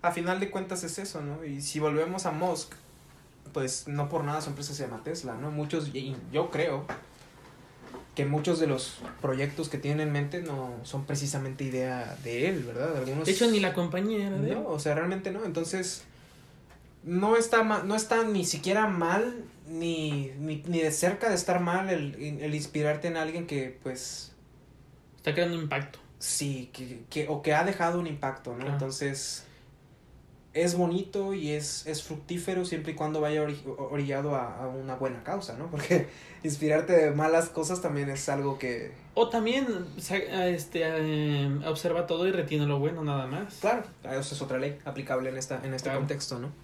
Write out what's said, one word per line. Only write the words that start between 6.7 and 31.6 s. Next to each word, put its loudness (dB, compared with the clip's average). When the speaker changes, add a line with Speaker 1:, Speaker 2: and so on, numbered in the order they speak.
Speaker 1:
que 2
muchos 2
de 6
los -2
proyectos 0
que -4
tienen 0
en 0
mente 0
no -6
son -6
precisamente -4
idea -4
de 0
él, -2
¿verdad? -2
Algunos -2
Speaker 2:
De 4
hecho, 6
ni 6
la 2
compañía 0
era -2
de 2
él. 0
Speaker 1:
No, -4
o -2
sea, 2
realmente 0
no. -4
Entonces, -2
no 4
está 6
ma-, 2
no 0
está 4
ni 2
siquiera 2
mal, 2
ni, -2
ni, -4
ni 2
de 4
cerca 2
de 4
estar 2
mal 2
el, -2
el -2
inspirarte 0
en -2
alguien -2
que, -4
pues -8
Speaker 2:
Está -2
creando 2
impacto. -4
Speaker 1:
Sí, -4
que, -12
que, -2
o -2
que 4
ha 6
dejado 2
un -2
impacto, -4
¿no? -8
Speaker 2:
Claro. -2
Speaker 1:
Entonces, -4
es 4
bonito 2
y -2
es, -4